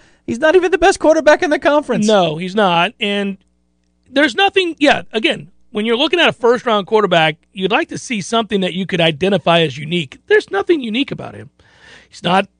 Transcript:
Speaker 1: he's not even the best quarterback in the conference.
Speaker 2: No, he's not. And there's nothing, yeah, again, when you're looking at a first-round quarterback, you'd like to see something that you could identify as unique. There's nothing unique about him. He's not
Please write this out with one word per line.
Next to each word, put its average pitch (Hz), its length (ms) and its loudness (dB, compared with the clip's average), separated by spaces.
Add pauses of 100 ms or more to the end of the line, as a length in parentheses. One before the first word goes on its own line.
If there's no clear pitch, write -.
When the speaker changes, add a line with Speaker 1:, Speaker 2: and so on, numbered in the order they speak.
(280)
Speaker 1:
he's 233 100 -6
not 311 180 2
even 359 140 4
the 330 80 0
best 359 220 2
quarterback 302 420 4
in 349 80 -2
the 302 80 0
conference. 285 480 0
Speaker 2:
No, 180 320 2
he's 180 160 -8
not. 190 460 0
And 202 400 -4 (680)
there's 269 280 0
nothing, 381 420 0
yeah, 254 240 2 (100)
again, 220 380 -4 (220)
when 214 160 -4
you're 233 100 0
looking 320 220 0
at 294 100 4
a - 40 -2
first-round 226 520 0
quarterback, 175 520 2 (160)
you'd 190 180 -4
like 311 180 -2
to 269 80 -10
see 208 240 -6
something 220 400 -4
that 180 140 -4
you 190 100 -4
could 170 160 -4
identify 170 600 0
as 143 180 -4
unique. 151 480 -6
There's - 240 0
nothing 359 300 -2
unique 233 280 -4
about 120 240 -12
him. 104 160 -18 (580)
He's - 140 -20
not 185 260 0 (120)